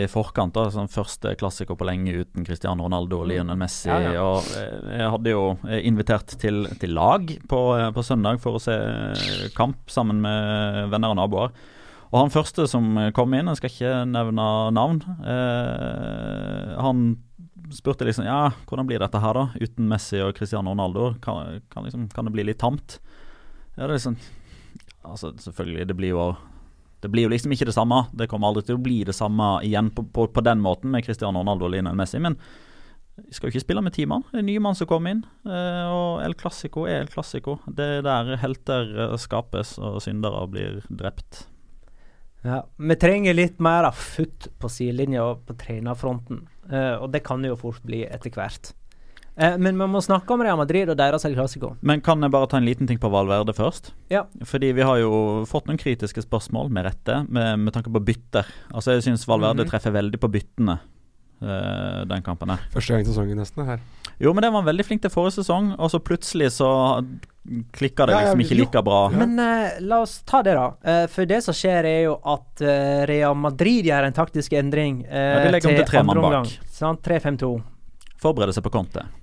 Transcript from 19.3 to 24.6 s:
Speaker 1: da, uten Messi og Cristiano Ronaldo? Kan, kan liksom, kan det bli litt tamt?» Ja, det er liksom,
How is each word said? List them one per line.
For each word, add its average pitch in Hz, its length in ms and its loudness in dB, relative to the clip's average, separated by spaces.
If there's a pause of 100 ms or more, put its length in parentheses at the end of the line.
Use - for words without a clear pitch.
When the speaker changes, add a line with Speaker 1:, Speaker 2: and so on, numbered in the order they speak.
Speaker 1:
da, 131 140 0 (120)
uten 113 300 -2
Messi 104 320 -2
og 98 140 -2
Cristiano 101 360 -4
Ronaldo? 101 480 -2
Kan, 90 500 -8
kan - 140 -12
liksom, 120 300 -8
kan 113 120 -6
det 110 80 -4
bli 107 140 -2
litt 107 120 -4
tamt?» 131 400 -4 (800)
Ja, 135 100 -6
det - 20 -2
er 151 80 0
liksom, 120 180 -4 (880)